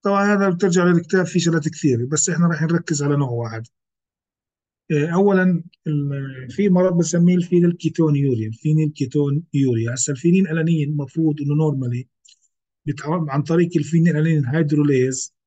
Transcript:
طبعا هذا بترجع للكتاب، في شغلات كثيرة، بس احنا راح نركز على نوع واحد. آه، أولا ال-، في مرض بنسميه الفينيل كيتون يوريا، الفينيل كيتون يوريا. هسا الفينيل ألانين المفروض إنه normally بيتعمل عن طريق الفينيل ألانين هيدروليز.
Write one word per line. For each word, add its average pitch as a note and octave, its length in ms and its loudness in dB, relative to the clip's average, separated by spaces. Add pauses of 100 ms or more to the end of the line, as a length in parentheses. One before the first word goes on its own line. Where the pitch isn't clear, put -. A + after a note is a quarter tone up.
طبعا G3+ 320 2
هذا G3 140 2
بترجع F3 360 2
للكتاب، F3 420 2
في F3+ 140 -2
شغلات D#3+ 280 0
كثيرة، B2+ 360 0
بس D3 240 -2
احنا E3+ 200 0
راح D#3 140 -2
نركز E3 400 -2
على C#3+ 140 0
نوع C#3 120 -2
واحد. A#2 380 -8 (1200)
آه، D3+ 160 0
أولا F#3 580 2 (220)
ال-، C#3 640 -6
في G3+ 180 0
مرض F3+ 240 4
بنسميه E3+ 440 2
الفينيل F3 360 2
كيتون D#3+ 440 0
يوريا، B2 320 0
الفينيل D#3 420 0
كيتون C#3+ 520 -2 (120)
يوريا. B2 400 0
هسا C#3+ 180 -4
الفينيل F3 360 2
ألانين D#3+ 400 0
المفروض D3+ 520 -2
إنه C#3+ 140 -2
normally C3 500 -2 (840)
بيتعمل D3 440 -4
عن C#3+ 120 -2
طريق E3+ 340 0
الفينيل D#3+ 400 2
ألانين D3+ 300 0
هيدروليز. C#3+ 880 0 (120)